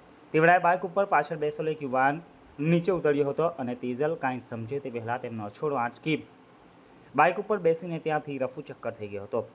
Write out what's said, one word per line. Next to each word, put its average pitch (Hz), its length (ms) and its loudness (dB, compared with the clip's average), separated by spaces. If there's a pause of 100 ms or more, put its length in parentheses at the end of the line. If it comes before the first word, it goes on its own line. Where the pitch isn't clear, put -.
(260)
તે 156 140 2
વેળાએ 175 200 8
બાઇક 175 240 2
ઉપર 196 220 0
પાછળ 160 300 2
બેસેલો 151 340 -2
એક 147 120 -6
યુવાન 135 380 2 (380)
નીચે 170 340 4
ઉતર્યો 147 340 2
હતો 156 280 2
અને 123 220 -6
તેજલ 127 400 -2
કાંઈ 127 240 -4
સમજે 117 400 -8
તે 135 100 -8
પહેલાં 117 300 -4
તેમનો 113 260 -8
અછોડો 143 300 -4
આંચકી 123 400 -2 (960)
બાઇક 170 240 6
ઉપર 208 200 -2
બેસીને 165 420 0
ત્યાંથી 147 380 -4
રફુ 127 240 -4
ચક્કર 120 300 -10
થઈ 107 160 -10
ગયો 101 180 -10
હતો. 117 140 -2 (140)